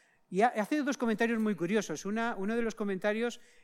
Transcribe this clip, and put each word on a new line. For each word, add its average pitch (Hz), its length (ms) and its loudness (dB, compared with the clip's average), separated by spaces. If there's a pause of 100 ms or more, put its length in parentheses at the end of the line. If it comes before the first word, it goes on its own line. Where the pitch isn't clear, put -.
(280)
y 185 120 0
ha-, 240 80 8
hace 233 340 0
dos 269 160 -2
comentarios 233 400 2
muy 214 160 2
curiosos. 175 520 -2
Una, 226 300 -2
uno 202 200 -2
de 233 60 0
los 220 120 -2
comentarios 208 640 -2 (240)